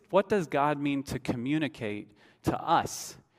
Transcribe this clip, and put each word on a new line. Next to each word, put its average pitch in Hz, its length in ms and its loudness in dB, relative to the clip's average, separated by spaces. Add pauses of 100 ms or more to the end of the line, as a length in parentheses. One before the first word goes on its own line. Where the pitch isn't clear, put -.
(120)
what 202 180 4
does 196 160 2
God 143 340 2
mean 143 260 0
to - 120 -6
communicate 123 920 -2 (360)
to - 120 0
us - 640 0 (220)